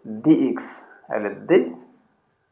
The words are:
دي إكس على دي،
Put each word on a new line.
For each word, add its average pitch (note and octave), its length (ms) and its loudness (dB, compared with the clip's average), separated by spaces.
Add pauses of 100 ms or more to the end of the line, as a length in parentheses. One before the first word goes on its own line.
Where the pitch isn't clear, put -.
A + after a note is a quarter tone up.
دي A#2 480 2
إكس - 320 -12 (260)
على G#2 180 -4
دي، G#2+ 480 0 (760)